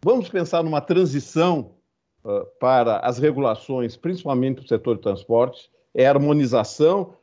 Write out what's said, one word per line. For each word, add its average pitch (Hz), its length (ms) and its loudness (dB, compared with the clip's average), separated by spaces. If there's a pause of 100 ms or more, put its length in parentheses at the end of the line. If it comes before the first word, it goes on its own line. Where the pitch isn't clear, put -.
Vamos 220 240 0
pensar 170 340 -2
numa 156 180 -2
transição, 160 920 0 (520)
eh, 101 220 -4 (140)
para 120 380 2
as 120 200 -4
regulações, 127 800 -2
principalmente 139 640 -4
do - 60 -20
setor 117 260 0
de - 80 -10
transporte, 117 680 -2 (240)
é 127 140 4
a 139 40 6
harmonização, 147 1120 0